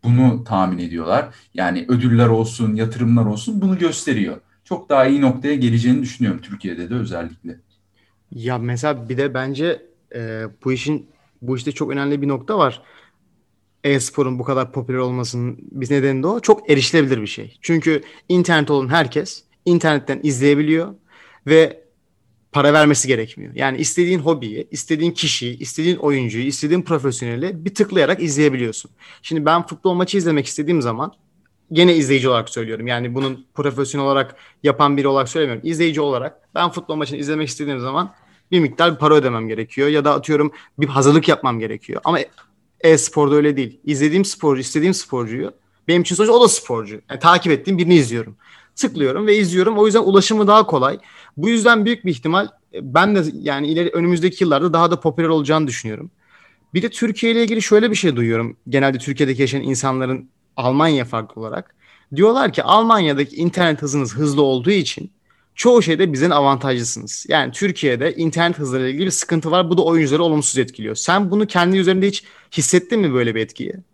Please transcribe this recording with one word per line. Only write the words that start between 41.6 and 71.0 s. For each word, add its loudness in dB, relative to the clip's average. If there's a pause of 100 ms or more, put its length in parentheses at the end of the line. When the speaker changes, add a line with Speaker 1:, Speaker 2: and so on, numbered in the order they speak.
Speaker 2:
Ama 0 (600)
e-sporda 4
öyle 2
değil. -6
İzlediğim 0
sporcu, -2
istediğim 0
sporcuyu, -6 (340)
benim 4
için -2
sonuçta 4
o 8
da 8
sporcu. -4
Yani -10
takip 4
ettiğim 0
birini 4
izliyorum. 2 (420)
Tıklıyorum -2
ve 6
izliyorum. 2
O 6
yüzden 4
ulaşımı 4
daha 6
kolay. 0 (380)
Bu -2
yüzden 2
büyük -2
bir -2
ihtimal, -2 (260)
e, -12
ben 4
de 2 (100)
yani -4
ileri, -2
önümüzdeki 0
yıllarda 2
daha 4
da -2
popüler -2
olacağını 0
düşünüyorum. -10 (600)
Bir 0
de -4
Türkiye -2
ile 0
ilgili -2
şöyle 4
bir -2
şey 0
duyuyorum. -2 (120)
Genelde 2
Türkiye'deki -2
yaşayan -2
insanların -4 (280)
Almanya 2
farklı -8
olarak. -12 (400)
Diyorlar 2
ki -2
Almanya'daki 2
internet 0
hızınız -4
hızlı 0
olduğu 2
için -2 (440)
çoğu 4
şeyde 2
bizden 2
avantajlısınız. -2
Yani 0
Türkiye'de -2
internet -2
hızıyla -2
ilgili -4
bir -2
sıkıntı -4
var. 0
Bu 2
da 2
oyuncuları 2
olumsuz 0
etkiliyor. -6
Sen 0